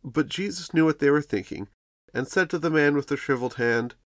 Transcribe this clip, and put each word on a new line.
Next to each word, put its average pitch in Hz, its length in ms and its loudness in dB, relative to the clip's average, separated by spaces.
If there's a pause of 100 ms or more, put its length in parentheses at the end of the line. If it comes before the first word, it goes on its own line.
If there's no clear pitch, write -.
But 143 280 -4
Jesus 185 420 -8
knew 160 140 4
what 156 120 2
they 143 120 4
were 147 100 4
thinking, - 480 -6 (460)
and 127 120 -2
said 185 220 0
to 175 100 -4
the 156 120 0
man 147 260 4
with 135 120 -2
the 139 100 -2
shriveled 127 380 -2
hand 117 400 0 (120)